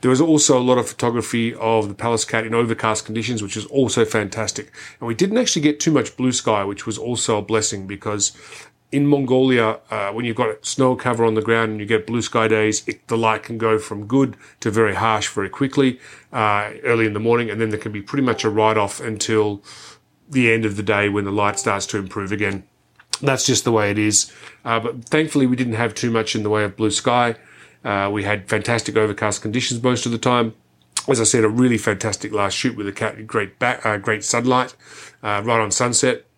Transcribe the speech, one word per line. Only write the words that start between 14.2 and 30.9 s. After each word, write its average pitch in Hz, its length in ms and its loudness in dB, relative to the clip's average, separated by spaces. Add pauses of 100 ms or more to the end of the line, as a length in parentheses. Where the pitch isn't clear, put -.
to 117 100 -2
very 104 240 2
harsh 107 340 0
very 98 200 -4
quickly, 135 500 2 (340)
uh, 104 380 0 (140)
early 117 200 2
in 107 80 0
the 104 80 -4
morning, 117 300 2
and 104 100 -4
then 110 100 0
there 104 80 -4
can 107 140 -8
be 104 100 -8
pretty 139 220 -2
much 117 200 0
a 110 60 4
write-off 107 500 2
until 110 640 -2 (680)
the 127 200 4
end 113 140 2
of 101 120 -2
the 104 60 -6
day 104 260 2
when 101 160 -2
the 98 80 -4
light 101 260 0
starts 98 280 -2
to 110 120 -4
improve 98 340 -6
again. 98 300 -4 (580)
That's 139 240 0
just 123 200 2
the 120 80 2
way 104 180 2
it 104 80 -2
is. 104 340 0 (320)
Uh, 117 160 0
but 120 260 -8
thankfully, 151 400 2
we 123 100 2
didn't 123 180 -2
have 113 200 0
too 120 160 -2
much 113 240 0
in 110 80 -2
the 104 80 -2
way 107 140 2
of 95 120 -6
blue 107 140 0
sky. 120 440 2 (500)
Uh, 101 280 0
we 104 120 -2
had 101 240 -4
fantastic 113 480 0
overcast 104 460 0
conditions 117 400 -2
most 123 240 0
of 117 60 -2
the 113 60 -4
time. 120 360 2 (540)